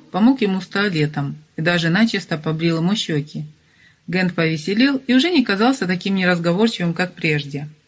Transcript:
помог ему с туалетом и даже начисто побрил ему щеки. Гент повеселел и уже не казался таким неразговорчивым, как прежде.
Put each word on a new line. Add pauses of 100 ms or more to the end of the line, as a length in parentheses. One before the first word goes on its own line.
(100)
помог
ему
с
туалетом (200)
и
даже
начисто
побрил
ему
щеки. (600)
Гент
повеселел
и
уже
не
казался
таким
неразговорчивым,
как
прежде. (200)